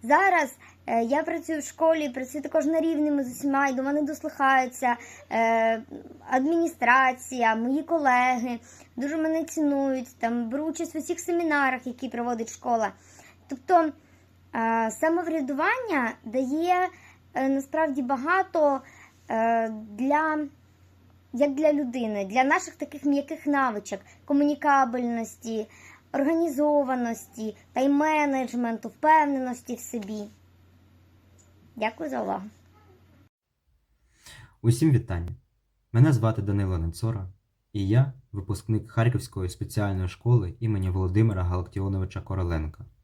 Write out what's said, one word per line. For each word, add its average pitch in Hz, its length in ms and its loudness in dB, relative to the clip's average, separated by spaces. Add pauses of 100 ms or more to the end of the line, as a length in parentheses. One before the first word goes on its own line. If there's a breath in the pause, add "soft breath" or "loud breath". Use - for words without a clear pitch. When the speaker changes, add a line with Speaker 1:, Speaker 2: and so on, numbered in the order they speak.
Speaker 1:
Зараз, 320 540 4 (300 loud breath)
е, 233 160 0
я 277 200 0
працюю 330 360 -4
в 285 40 -8
школі, 320 460 2
працюю 262 340 -10
також 277 220 0
на 320 160 2
рівному 302 420 0
з 247 40 -4
усіма, 277 400 0
і 269 60 -2
до 262 100 -2
мене 285 180 0
дослухаються, 269 960 0 (340 loud breath)
е, 226 520 2 (460)
адміністрація, 262 1300 2
мої 262 280 -2
колеги, 254 760 2 (360 loud breath)
дуже 285 220 -4
мене 320 260 0
цінують, 277 760 -2
там, 233 300 -2
беру 277 160 -4
участь 320 300 -6
в - 20 -4
усіх 330 220 -6
семінарах, 294 680 0
які 247 220 -8
проводить 233 400 -6
школа. 226 420 -2 (560 loud breath)
Тобто, 330 440 2 (640 soft breath)
е, 226 360 0
самоврядування 320 1200 -2 (120)
дає, 311 640 0 (440 loud breath)
е, 269 160 0
насправді 277 520 0
багато, 285 800 0 (480 loud breath)
е, 226 400 0
для, 269 800 -2 (840)
як 277 220 0
для 302 180 2
людини, 233 520 -2
для 220 180 2
наших 330 320 0
таких - 300 -8
м'яких 285 420 -2
навичок, 240 520 -2 (260 loud breath)
комунікабельності, 247 1400 0 (460 loud breath)
організованості, 269 1400 0 (160 soft breath)
тайм-менеджменту, 269 1120 0
впевненості 269 880 2
в 233 40 -14
собі. 214 440 -8 (1500)
Дякую 226 340 -4
за 254 120 -4
увагу. 196 220 -4 (2250 loud breath)
Speaker 2:
Усім 135 300 4
вітання. 87 400 0 (600)
Мене 139 220 6
звати 110 280 0
Данило 98 360 0
Нецора, 92 500 -4 (460)
і 98 140 -2
я 127 260 4 (180)
випускник 101 600 -4
Харківської 117 580 -2
спеціальної 95 600 -4
школи 110 500 0
імені 101 300 0
Володимира 95 540 2
Галактіоновича 92 800 -4
Короленка. 85 640 -4 (180)